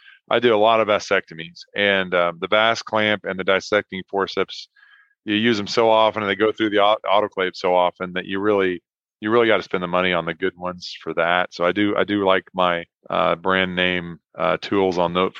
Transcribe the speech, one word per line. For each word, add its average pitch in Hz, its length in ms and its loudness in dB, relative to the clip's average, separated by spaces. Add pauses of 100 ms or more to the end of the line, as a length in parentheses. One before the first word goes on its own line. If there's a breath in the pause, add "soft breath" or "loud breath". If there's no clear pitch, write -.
(300 soft breath)
I 120 100 2
do 120 140 4
a 107 40 4
lot 110 240 4
of 104 60 0
vasectomies, 87 720 -4 (160)
and, 98 380 0
um, 87 280 0
the 95 60 -6
vas 110 360 2
clamp 107 400 -2
and 95 160 -6
the 92 60 -8
dissecting 95 640 -2
forceps - 580 -4 (580 soft breath)
you 107 100 -2
use 110 220 2
them 101 100 -6
so 113 220 2
often 110 340 2
and 101 60 -2
they 98 60 0
go 107 160 2
through 110 180 -2
the 101 100 0
au-, 104 260 4
autoclave 95 500 0
so 90 200 0
often 90 380 0
that 90 120 -6
you 95 140 -6
really, 98 420 0 (400)
you 107 100 -2
really 117 160 4
gotta 101 160 2
spend 92 200 -4
the 90 40 -4
money 90 260 0
on 82 120 -2
the 85 80 -4
good 90 240 -4
ones 90 440 -10
for 80 120 -8
that. 85 400 0
So 87 120 -2
I 90 60 2
do, 101 240 0
I 95 80 0
do 101 220 0
like 95 280 2
my, 87 320 0 (240)
uh, 87 260 0
brand 92 400 -2
name, 90 440 -2 (180)
uh, 85 200 0
tools 95 400 0
on 87 160 0
those, 92 260 0